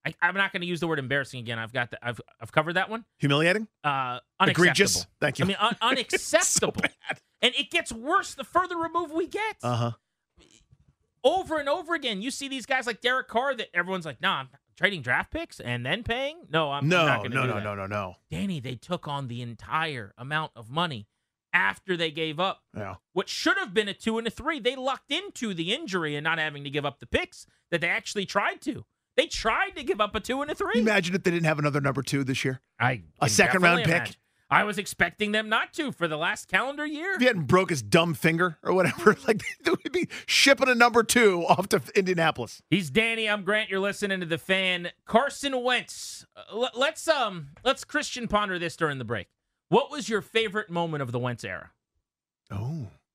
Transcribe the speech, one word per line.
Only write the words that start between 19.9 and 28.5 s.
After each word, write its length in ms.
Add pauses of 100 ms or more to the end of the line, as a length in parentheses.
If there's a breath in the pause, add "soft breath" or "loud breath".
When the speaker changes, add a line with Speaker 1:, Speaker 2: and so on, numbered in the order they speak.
Speaker 1:
amount 380
of 160
money 380 (440)
after 440
they 140
gave 280
up 240 (140)
Speaker 2:
Yeah. 200 (180)
Speaker 1:
what 140
should 300
have 160
been 140
a 60
two 240
and 80
a 40
three. 300
They 160
lucked 340
into 440
the 200
injury 400
and 80
not 160
having 260
to 60
give 160
up 140
the 60
picks 400 (240)
that 100
they 80
actually 380
tried 360